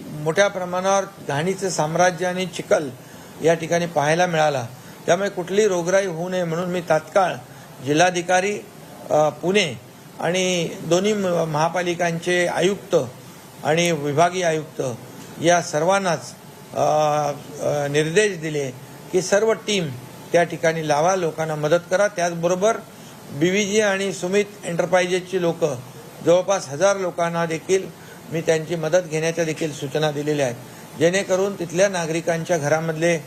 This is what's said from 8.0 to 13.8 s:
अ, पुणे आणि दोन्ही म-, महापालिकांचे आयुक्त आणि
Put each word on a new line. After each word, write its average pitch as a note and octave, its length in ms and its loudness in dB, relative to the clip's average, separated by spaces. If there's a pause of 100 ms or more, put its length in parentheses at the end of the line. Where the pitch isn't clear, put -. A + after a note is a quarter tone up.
अ, D3+ 180 4
पुणे D#3+ 640 0 (300)
आणि F3+ 480 0 (140)
दोन्ही F#3 300 2
म-, G3+ 140 -2
महापालिकांचे F3 1200 0
आयुक्त F3 500 -2 (680)
आणि E3+ 280 2